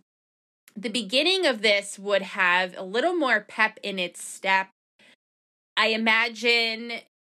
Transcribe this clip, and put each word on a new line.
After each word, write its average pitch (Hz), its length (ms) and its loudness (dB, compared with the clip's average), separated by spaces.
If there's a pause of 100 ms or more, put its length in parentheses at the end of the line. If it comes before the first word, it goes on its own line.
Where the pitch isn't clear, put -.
(760)
The 220 140 -8
beginning 277 560 0
of 233 160 0
this 202 360 0
would 196 240 0
have 185 560 0
a 196 60 -8
little 247 320 0
more 254 260 2
pep - 400 -2
in 196 160 -6
its 175 240 -6
step. 190 480 -2 (1080)
I 220 100 2
imagine 226 1040 0 (320)